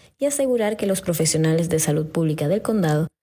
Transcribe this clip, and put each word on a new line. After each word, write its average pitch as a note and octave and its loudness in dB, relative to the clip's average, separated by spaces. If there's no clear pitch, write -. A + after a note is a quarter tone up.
y C#4 -2
asegurar B3 0
que G#3 -4
los F#3+ 0
profesionales D#3+ 0
de D#3+ 0
salud D#3 0
pública D#3 -2
del G3+ 0
condado D#3+ 0